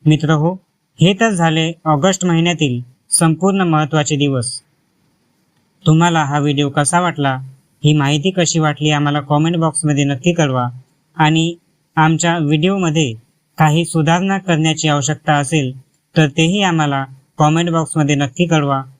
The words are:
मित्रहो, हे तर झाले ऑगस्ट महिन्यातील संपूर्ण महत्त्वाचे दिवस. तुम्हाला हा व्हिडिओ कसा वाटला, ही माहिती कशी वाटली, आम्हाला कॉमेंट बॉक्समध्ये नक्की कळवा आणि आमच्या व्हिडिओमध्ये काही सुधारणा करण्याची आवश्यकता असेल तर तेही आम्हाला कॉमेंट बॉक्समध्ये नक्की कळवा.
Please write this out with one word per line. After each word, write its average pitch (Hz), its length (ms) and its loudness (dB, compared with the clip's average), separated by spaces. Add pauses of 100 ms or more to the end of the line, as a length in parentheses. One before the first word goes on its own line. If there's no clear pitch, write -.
मित्रहो, 156 460 2 (480)
हे 185 140 4
तर 226 160 0
झाले 165 420 0 (120)
ऑगस्ट 160 420 0
महिन्यातील 165 540 0 (300)
संपूर्ण 170 500 0
महत्त्वाचे 156 560 0
दिवस. 135 440 -2 (1300)
तुम्हाला 160 380 2
हा 143 140 -2
व्हिडिओ 143 300 0
कसा 147 320 0
वाटला, 143 380 -2 (460)
ही 151 80 4
माहिती 147 380 0
कशी 170 280 -2
वाटली, 151 320 0
आम्हाला 147 300 0
कॉमेंट 147 360 0
बॉक्समध्ये 151 480 -2
नक्की 143 280 -2
कळवा 131 360 0 (480)
आणि 160 380 2 (420)
आमच्या 165 420 2
व्हिडिओमध्ये 156 760 0 (460)
काही 156 260 2
सुधारणा 175 540 0
करण्याची 160 500 0
आवश्यकता 147 460 -2
असेल 139 460 -2 (360)
तर 156 120 4
तेही 165 340 0
आम्हाला 151 420 0 (320)
कॉमेंट 160 340 2
बॉक्समध्ये 156 440 0
नक्की 143 320 -2
कळवा. 143 360 0 (180)